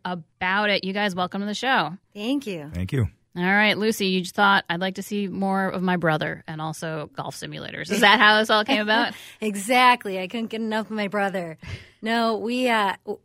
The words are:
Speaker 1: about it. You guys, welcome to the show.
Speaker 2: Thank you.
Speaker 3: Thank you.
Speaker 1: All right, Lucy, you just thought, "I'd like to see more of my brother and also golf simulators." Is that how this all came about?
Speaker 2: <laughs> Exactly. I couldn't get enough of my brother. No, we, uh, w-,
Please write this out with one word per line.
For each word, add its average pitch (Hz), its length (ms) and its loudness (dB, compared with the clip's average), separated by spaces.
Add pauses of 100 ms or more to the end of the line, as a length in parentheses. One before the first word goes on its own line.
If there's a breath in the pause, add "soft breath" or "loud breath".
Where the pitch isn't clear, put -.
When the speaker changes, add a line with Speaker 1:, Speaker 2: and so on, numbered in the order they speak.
Speaker 1:
about 185 640 -2
it. 196 120 2
You 190 120 -4
guys, 202 200 -2
welcome 185 280 -4
to 202 40 -4
the 208 80 -4
show. 196 420 0 (180)
Speaker 2:
Thank 247 320 -4
you. 160 280 -8
Speaker 3:
Thank 90 180 -4
you. 123 140 2 (280)
Speaker 1:
All 175 80 -4
right, 202 360 2
Lucy, 214 300 0
you 185 140 2
just 180 120 -10
thought, 196 340 4
"I'd 170 120 -2
like 190 160 -4
to 196 60 -8
see 202 240 -4
more 190 420 -2
of 185 140 -4
my 180 140 2
brother 156 500 0
and 156 140 -12
also 156 540 -8
golf - 220 -10
simulators." 151 540 -12
Is 214 100 0
that 247 180 8
how 214 200 8
this 220 120 2
all 214 140 4
came 214 160 0
about? 214 340 2 (120)
Speaker 2:
<laughs> - 140 -18
Exactly. 220 800 2
I 185 80 -6
couldn't 226 220 -6
get 220 120 -8
enough 220 260 -2
of 220 100 -8
my 208 120 -2
brother. 185 500 -4 (460 loud breath)
No, 226 320 0
we, 240 320 -2
uh, 214 260 2 (100)
w-, - 200 -8